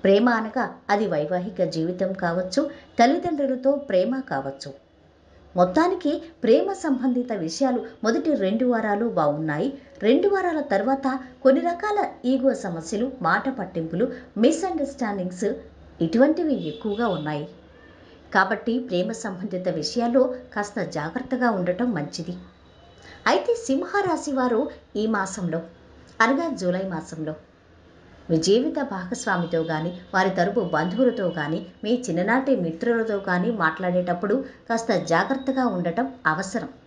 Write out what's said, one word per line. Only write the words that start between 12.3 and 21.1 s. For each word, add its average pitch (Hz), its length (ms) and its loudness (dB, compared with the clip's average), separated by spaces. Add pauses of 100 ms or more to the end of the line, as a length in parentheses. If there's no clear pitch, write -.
ఈగో 262 220 4 (120)
సమస్యలు, 190 420 -4 (200)
మాట 190 180 2 (140)
పట్టింపులు, 175 480 -2 (360)
మిస్‌అండర్‌స్టాండింగ్స్ 254 1040 0 (500)
ఇటువంటివి 277 580 4 (160)
ఎక్కువగా 220 340 -4 (100)
ఉన్నాయి. 151 300 -4 (880)
కాబట్టి 208 380 2 (140)
ప్రేమ 185 240 0 (140)
సంబంధిత 185 420 -6 (140)
విషయాల్లో 240 420 2 (300)
కాస్త 208 260 -4 (160)
జాగ్రత్తగా 247 520 -2 (120)